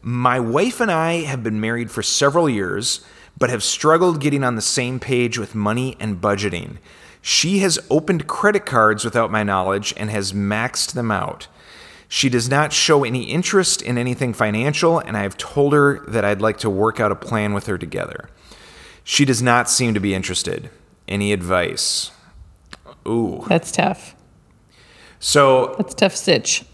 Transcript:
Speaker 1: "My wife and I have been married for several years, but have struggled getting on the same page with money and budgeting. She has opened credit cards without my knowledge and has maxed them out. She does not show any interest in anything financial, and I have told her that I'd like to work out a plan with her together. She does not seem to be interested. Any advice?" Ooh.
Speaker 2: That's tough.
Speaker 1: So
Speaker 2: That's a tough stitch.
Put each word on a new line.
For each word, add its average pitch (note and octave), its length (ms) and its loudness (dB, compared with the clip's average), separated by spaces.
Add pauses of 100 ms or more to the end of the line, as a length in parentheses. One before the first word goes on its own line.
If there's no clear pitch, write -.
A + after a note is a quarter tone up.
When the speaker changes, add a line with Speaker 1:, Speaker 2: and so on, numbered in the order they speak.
Speaker 1:
"My B2 380 0
wife C#3+ 400 0
and A3+ 100 0
I E3 320 0
have C3+ 200 -6
been G#2+ 180 -2
married A2+ 300 -4
for A2+ 120 -6
several D3 460 2
years, G2+ 520 -2 (380)
but A#2+ 120 2
have A#2 120 -4
struggled E3 580 2
getting C#3 240 0
on B2 120 0
the A2 60 -4
same B2+ 380 -2
page B2 380 0
with G2+ 160 -8
money A2 460 -2
and G#2 200 -4
budgeting. G2+ 580 -2 (440)
She F#3 360 0
has F#3+ 200 2 (120)
opened D#3 360 2
credit G3+ 380 0
cards G#2+ 400 4
without A2+ 260 0
my G#2+ 120 0
knowledge G2 540 0
and G#2+ 120 -6
has G2+ 240 -4
maxed G#2 600 -2
them A#2 160 -2
out. - 380 -4 (600)
She - 200 0
does A#2+ 200 2
not C#3+ 240 2
show D3 320 4
any A#2+ 200 -2
interest F3+ 580 0
in B2 160 -2
anything B2 340 -2
financial, C3+ 680 0
and A2 180 -6
I G2+ 60 -2
have G2 140 -6
told C#3+ 380 0
her C#3+ 340 4
that G#2+ 160 0
I'd G2+ 160 0
like G#2+ 180 0
to A2+ 120 0
work G#2 300 0
out G#2 120 2
a F#2 40 -2
plan G#2+ 360 -2
with G2+ 140 -4
her G2 100 -2
together. - 540 -8 (720)
She - 200 2
does B2 180 2
not A#2+ 260 4
seem A#2 260 0
to G#2 60 0
be G2 140 0
interested. - 560 -6 (380)
Any G2+ 240 0
advice?" F2 800 -2 (920)
Ooh. A2+ 420 -2
Speaker 2:
That's E3+ 240 0
tough. - 420 -2 (1080)
Speaker 1:
So C3+ 540 4
Speaker 2:
That's - 160 -4
a - 40 -12
tough G3 200 2
stitch. - 580 0